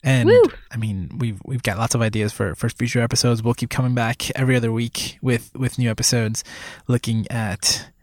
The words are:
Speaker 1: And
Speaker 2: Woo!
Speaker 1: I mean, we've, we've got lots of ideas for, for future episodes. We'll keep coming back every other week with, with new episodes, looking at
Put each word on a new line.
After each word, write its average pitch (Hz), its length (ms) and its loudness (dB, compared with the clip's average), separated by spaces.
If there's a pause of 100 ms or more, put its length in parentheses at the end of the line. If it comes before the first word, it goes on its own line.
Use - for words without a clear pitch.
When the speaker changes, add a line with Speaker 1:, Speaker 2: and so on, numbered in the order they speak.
Speaker 1:
And 131 260 4
Speaker 2:
Woo! 480 140 10 (280)
Speaker 1:
I - 60 -8
mean, 101 400 -4
we've, 113 280 -4
we've 123 180 -6
got 123 160 -2
lots 117 160 -2
of 117 60 2
ideas 107 300 0
for, - 240 -4
for 117 140 -2
future 120 320 -2
episodes. 117 400 2
We'll 120 140 0
keep - 160 -4
coming 127 240 0
back 117 420 -2
every 131 180 2
other 117 160 0
week - 500 -4
with, 123 340 0
with 131 240 -2
new 120 100 2
episodes, 113 540 0 (440)
looking 113 440 0
at 110 580 -2 (140)